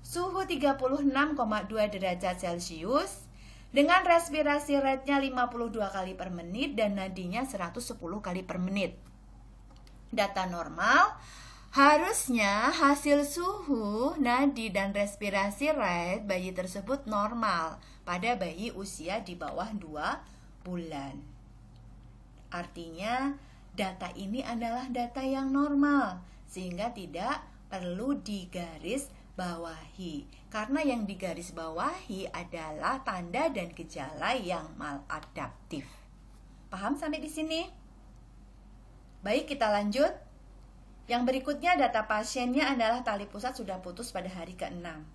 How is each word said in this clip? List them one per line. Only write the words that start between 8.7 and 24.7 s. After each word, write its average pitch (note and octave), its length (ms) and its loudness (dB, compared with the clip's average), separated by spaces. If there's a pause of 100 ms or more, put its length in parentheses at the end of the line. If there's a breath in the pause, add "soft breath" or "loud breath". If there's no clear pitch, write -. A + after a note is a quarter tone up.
Data G3 320 0
normal, F#3 720 4 (560 loud breath)
harusnya C#4 960 6
hasil C#4+ 560 6
suhu, C#4+ 960 0
nadi, A#3+ 480 4
dan G3 240 0
respirasi G3+ 800 0
rate G3 560 0
bayi F#3 240 -2
tersebut G3 560 -4
normal G#3 720 0 (240 loud breath)
pada F#3+ 320 0
bayi F#3 400 -4
usia G3 480 -6
di F3+ 80 -10
bawah E3 400 -6
dua E3+ 480 -4 (400 loud breath)
bulan. D#3 560 -6 (1400)
Artinya, F3 800 -4 (400 loud breath)
data F#3 400 -4
ini G3 320 -4
adalah A#3 440 -2